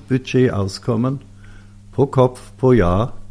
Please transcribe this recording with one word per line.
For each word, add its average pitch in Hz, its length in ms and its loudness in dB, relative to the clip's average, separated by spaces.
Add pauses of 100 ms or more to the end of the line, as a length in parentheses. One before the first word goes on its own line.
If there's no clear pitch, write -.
Budget 127 440 0
auskommen, 117 680 -4 (680)
pro 139 160 0
Kopf, 127 340 0 (180)
pro 131 140 4
Jahr, 101 420 2 (160)